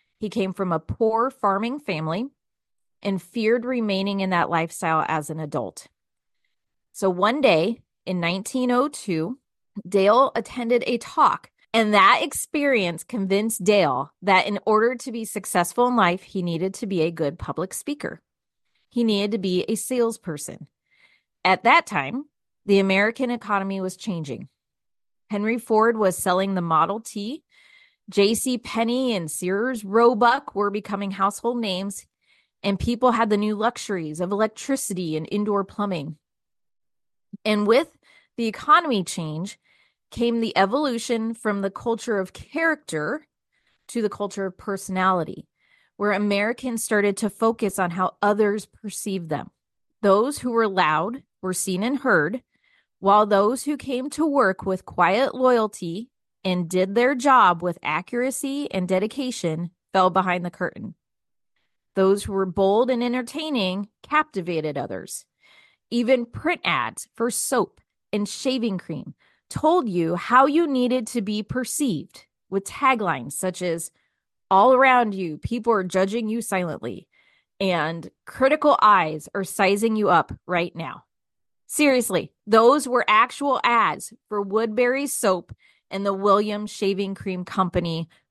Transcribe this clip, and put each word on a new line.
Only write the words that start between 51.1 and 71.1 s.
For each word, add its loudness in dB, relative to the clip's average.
were -4
seen -4
and -2
heard, 2
while 4
those 2
who -2
came -6
to -2
work 0
with -4
quiet 2
loyalty 0
and -2
did 0
their 4
job 4
with -4
accuracy -4
and -4
dedication -4
fell 4
behind 0
the -6
curtain. -8
Those 2
who -8
were 0
bold 2
and 0
entertaining -4
captivated -2
others. -10
Even 2
print -4
ads -4
for -2
soap -2
and -2
shaving -4
cream -10
told 2
you 0
how 4
you 2
needed 0
to -4